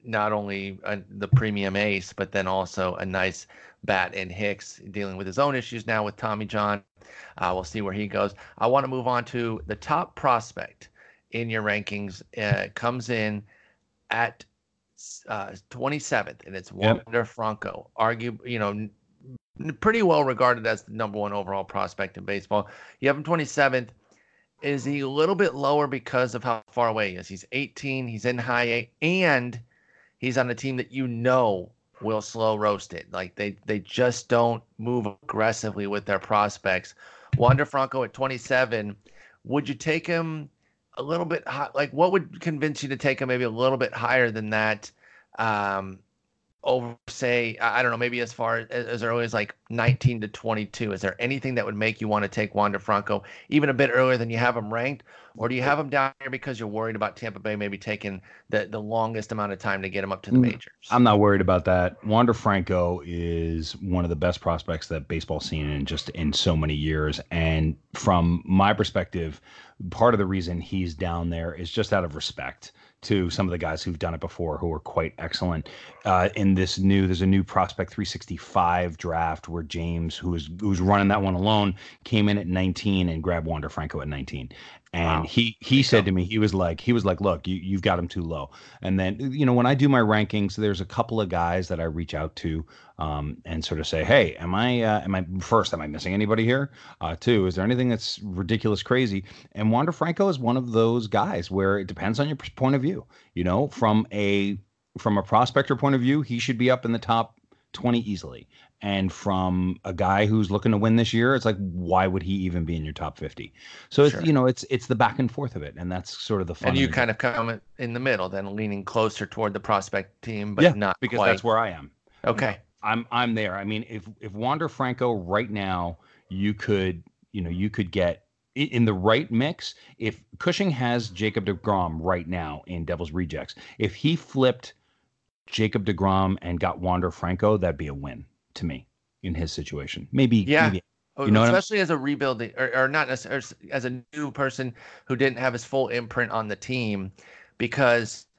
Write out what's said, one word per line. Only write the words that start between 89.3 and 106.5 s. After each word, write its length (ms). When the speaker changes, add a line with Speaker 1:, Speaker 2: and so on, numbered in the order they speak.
Speaker 2:
know, 80
when 120
I 100
do 140
my 100
rankings, 560
there's 240
a 60
couple 340
of 80
guys 400
that 140
I 20
reach 300
out 240
to, 280
um, 460
and 220
sort 160
of 60
say, 180
"Hey, 300
am 200
I, 280
uh, 180
am 140
I, 100
first, 320
am 80
I 60
missing 260
anybody 320
here? 260
Uh, 180
two, 260
is 100
there 100
anything 240
that's 300
ridiculous 640
crazy?" 420
And 180
Wander 220
Franco 380
is 100
one 160
of 160
those 360
guys 440
where 260
it 100
depends 340
on 60
your 100
pers-, 120
point 260
of 60
view. 240
You 100
know, 240
from 460
a, 440
from 200
a 60
prospector 520
point 200
of 40
view, 220
he 180
should 180